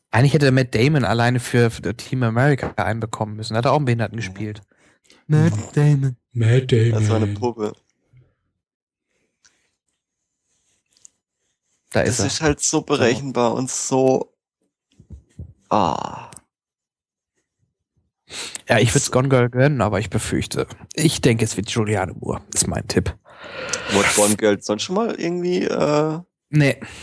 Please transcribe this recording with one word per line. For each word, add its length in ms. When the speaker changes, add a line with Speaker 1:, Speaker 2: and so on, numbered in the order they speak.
Speaker 1:
eigentlich 240
hätte 160
Matt 240
Damon 280
alleine 360
für, 320
für 260
Team 240
America 540
einen 240
bekommen 360
müssen. 220
Hat 80
er 60
auch 60
einen 80
Behinderten 340
Speaker 2:
Ja. 80
Speaker 1:
gespielt. 340
Matt 280
Damon. 400
Speaker 3:
Matt 380
Damon. 200
Speaker 2:
Das 180
war 60
eine 120
Puppe. 460
Speaker 1:
Da 120
Speaker 2:
Das 60
Speaker 1:
ist 100
er. 80
Speaker 2:
ist 140
halt 180
so 220
berechenbar 720
und 160
so, 640
ah. 600
Speaker 1:
Ja, 120
ich 160
würd's 100
Speaker 2:
So. 60
Speaker 1:
Gone 180
Girl 200
gönnen, 320
aber 180
ich 100
befürchte, 580
ich 260
denke, 240
es 120
wird 120
Julianne 440
Moore, 280
ist 140
mein 200
Tipp. 280
Speaker 2:
Wurde 240
Gone 220
Girl 240
sonst 220
schon 120
mal 200
irgendwie, 500
äh 540
Speaker 1:
Nee, 240